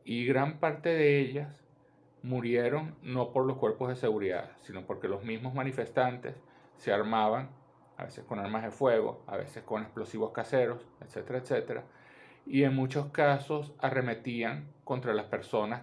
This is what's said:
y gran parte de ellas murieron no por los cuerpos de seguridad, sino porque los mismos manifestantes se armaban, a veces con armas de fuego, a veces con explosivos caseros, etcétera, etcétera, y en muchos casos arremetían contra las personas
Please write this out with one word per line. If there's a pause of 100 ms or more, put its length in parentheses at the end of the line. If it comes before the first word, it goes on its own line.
y
gran
parte
de
ellas (580)
murieron
no
por
los
cuerpos
de
seguridad, (100)
sino
porque
los
mismos
manifestantes (440)
se
armaban, (480)
a
veces
con
armas
de
fuego,
a
veces
con
explosivos
caseros, (140)
etcétera,
etcétera, (600)
y
en
muchos
casos
arremetían (160)
contra
las
personas